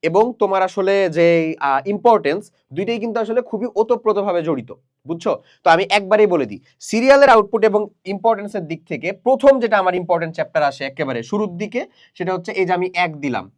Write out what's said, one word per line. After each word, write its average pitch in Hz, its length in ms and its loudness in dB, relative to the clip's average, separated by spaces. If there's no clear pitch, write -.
এবং 190 160 2
তোমার 190 280 0
আসলে 196 260 -2
যে, 170 100 4
আহ, 139 120 0
ইম্পর্টেন্স, 202 480 2
দুইটাই 226 280 -4
কিন্তু 233 200 -4
আসলে 226 160 -2
খুবই 226 180 -6
ওতপ্রোতভাবে 208 680 0
জড়িত, 127 220 -6
বুঝছো? 170 240 -4
তো 185 120 4
আমি 185 100 2
একবারেই 208 360 4
বলে 139 160 0
দিই, 98 100 -14
সিরিয়ালের 269 440 6
আউটপুট 208 360 2
এবং 208 100 0
ইম্পর্টেন্সের 202 560 -4
দিক 160 100 -8
থেকে 160 180 -6
প্রথম 269 260 4
যেটা 214 200 0
আমার 185 180 0
ইম্পর্টেন্ট 170 380 -2
চ্যাপ্টার 156 320 -2
আসে 139 200 -12
একেবারে 135 300 -6
শুরুর 202 300 -4
দিকে, 214 200 -6
সেটা 180 180 -6
হচ্ছে 180 160 -8
এই 185 80 0
যে 185 100 0
আমি 180 80 -2
এক 170 60 -4
দিলাম 113 200 -4